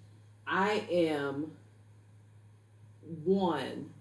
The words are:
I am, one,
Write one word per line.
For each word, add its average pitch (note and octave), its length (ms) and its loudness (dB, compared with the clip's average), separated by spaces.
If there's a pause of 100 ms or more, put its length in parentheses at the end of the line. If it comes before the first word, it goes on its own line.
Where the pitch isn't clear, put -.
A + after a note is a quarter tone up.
(480)
I G3 420 2
am, D3+ 640 0 (1700)
one, D#3+ 680 0 (100)